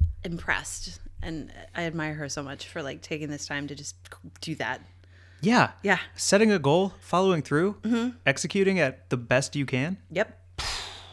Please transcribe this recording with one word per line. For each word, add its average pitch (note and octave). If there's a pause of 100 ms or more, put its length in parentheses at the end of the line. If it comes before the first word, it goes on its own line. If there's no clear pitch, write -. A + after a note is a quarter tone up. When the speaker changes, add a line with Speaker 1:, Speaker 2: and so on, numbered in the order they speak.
(240)
Speaker 1:
impressed, - (220)
and D#3+ (240)
I E3+
admire D#3
her D3+
so C#3+
much C#3
for, E3+
like, C#3+
taking D3+
this D3
time C#3+
to C#3+
just C#3 (460)
do D#3+
that. A#2+ (600)
Speaker 2:
Yeah. G3+ (100)
Speaker 1:
Yeah. G3 (160)
Speaker 2:
Setting G#3
a G3
goal, E3+
following F3+
through, F3+
Speaker 1:
Mm-hmm. A#3
Speaker 2:
executing F#3+
at C3
the C3
best B2+
you C#3+
can. C#3 (140)
Speaker 1:
Yep. F3+ (760)